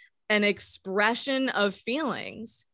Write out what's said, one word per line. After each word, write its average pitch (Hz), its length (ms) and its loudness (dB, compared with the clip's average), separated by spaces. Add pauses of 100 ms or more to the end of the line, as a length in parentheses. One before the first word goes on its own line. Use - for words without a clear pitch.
(300)
an 208 140 4
expression 214 1080 0
of 202 240 2
feelings 226 1000 -6